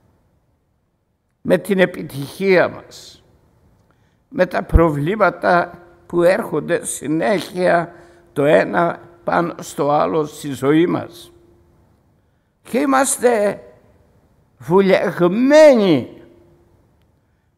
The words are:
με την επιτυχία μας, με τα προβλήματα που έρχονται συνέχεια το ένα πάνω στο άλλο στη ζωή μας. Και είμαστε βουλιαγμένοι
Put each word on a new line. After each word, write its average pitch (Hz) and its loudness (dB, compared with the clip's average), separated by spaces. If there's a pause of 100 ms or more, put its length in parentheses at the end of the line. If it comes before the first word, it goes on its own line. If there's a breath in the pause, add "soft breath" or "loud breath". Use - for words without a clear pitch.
(1400)
με 175 0
την 185 -2
επιτυχία 165 -2
μας, - -20 (1040)
με 180 0
τα 180 -6
προβλήματα 170 0 (220)
που 175 -2
έρχονται 170 -2
συνέχεια 175 -2 (400 loud breath)
το 139 -2
ένα 170 0 (240)
πάνω 170 -2
στο 143 -4
άλλο 165 0
στη - -14
ζωή 156 2
μας. - -8 (1300)
Και - -6
είμαστε 254 -2 (920)
βουλιαγμένοι 196 2 (1400)